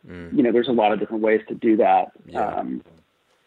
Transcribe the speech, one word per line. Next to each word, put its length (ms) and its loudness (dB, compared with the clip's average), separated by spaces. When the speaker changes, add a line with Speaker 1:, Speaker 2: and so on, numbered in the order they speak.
Speaker 1:
Mm. 280 -12
Speaker 2:
you 60 4
know, 100 2
there's 180 2
a 40 -2
lot 180 2
of 80 -2
different 220 -6
ways 280 2
to 40 -10
do 240 2
that. 340 2
Speaker 1:
Yeah. 200 -6
Speaker 2:
Um, 360 -8